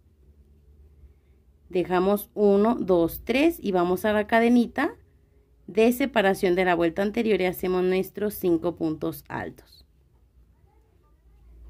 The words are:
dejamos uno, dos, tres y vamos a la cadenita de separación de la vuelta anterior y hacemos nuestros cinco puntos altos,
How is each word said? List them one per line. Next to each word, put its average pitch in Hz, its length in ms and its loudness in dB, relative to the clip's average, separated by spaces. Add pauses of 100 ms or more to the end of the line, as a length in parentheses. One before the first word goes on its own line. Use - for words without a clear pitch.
(1700)
dejamos 185 640 0
uno, 208 420 2
dos, 170 480 0
tres 294 380 0
y 196 100 -4
vamos 180 320 0
a 214 80 0
la 208 160 -2
cadenita 240 680 2 (680)
de 226 280 2
separación 190 640 0
de 185 100 0
la 180 100 2
vuelta 170 280 0
anterior 208 360 0
y 185 60 0
hacemos 180 400 -2
nuestros 190 480 -2
cinco 170 420 -2
puntos 156 540 -6
altos, - 580 -12 (1800)